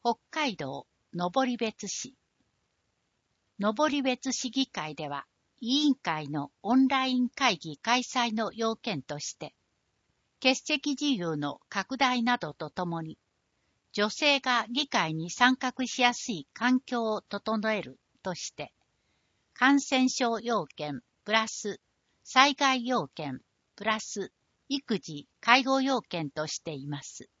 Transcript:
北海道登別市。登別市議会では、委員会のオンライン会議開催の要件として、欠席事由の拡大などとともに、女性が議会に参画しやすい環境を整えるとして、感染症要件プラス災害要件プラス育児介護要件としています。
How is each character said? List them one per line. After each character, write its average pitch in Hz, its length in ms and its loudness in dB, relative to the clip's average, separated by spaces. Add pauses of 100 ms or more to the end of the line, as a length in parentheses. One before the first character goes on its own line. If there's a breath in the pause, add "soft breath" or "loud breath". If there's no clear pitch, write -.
北 240 160 0 (120)
海 277 260 -4
道 139 300 -10 (280)
登 233 420 0
別 214 320 -6
市。 - 280 -10 (1400)
登 269 420 2
別 254 300 -2
市 247 180 -4
議 262 160 0
会 156 280 -8
で 151 140 -6
は、 143 160 -8 (360)
委 269 260 2
員 277 80 6
会 156 340 -4
の 147 220 -4 (120)
オ 220 120 0
ン 262 140 6
ラ 262 180 2
イ 254 120 0
ン 247 100 2
会 233 300 0
議 156 200 -10
開 247 220 0
催 240 340 0
の 220 180 -2
要 220 220 -2
件 175 280 -4
と 147 180 -8
し - 180 -10
て、 - 160 -12 (880)
欠 262 140 4
席 294 400 -2
事 285 200 0
由 170 200 -2
の 143 320 -6
拡 208 280 -6
大 247 280 2
な 247 140 2
ど 151 160 -8
と 156 160 -8
と 180 160 -4
も 165 140 -4
に、 160 160 -10 (800)
女 208 160 2
性 285 300 2
が 240 280 0
議 277 200 -4
会 165 260 0
に 165 160 -6
参 254 280 6
画 254 280 -4
し - 160 -2
や 240 120 4
す - 180 -6
い 156 200 -6
環 254 280 2
境 233 240 -4
を 214 180 -2
整 220 500 -2
え 208 80 0
る 135 200 -12 (240)
と 180 100 -2
し - 180 -10
て、 - 200 -10 (840)
感 277 260 6
染 262 280 2
症 233 320 0
要 196 260 0
件 147 340 -8 (240)
プ 196 60 -6
ラ 220 160 4
ス - 340 -8 (440)
災 269 300 6
害 262 340 0
要 220 180 2
件 135 340 -8 (360)
プ 196 80 -16
ラ 214 160 0
ス - 320 -8 (360)
育 269 300 -2
児 147 300 -10 (120)
介 254 220 6
護 269 180 2
要 262 220 2
件 160 260 -4
と 156 200 -4
し - 100 -8
て 165 140 -8
い 143 160 -8
ま 143 160 -8
す。 - 260 -18 (100)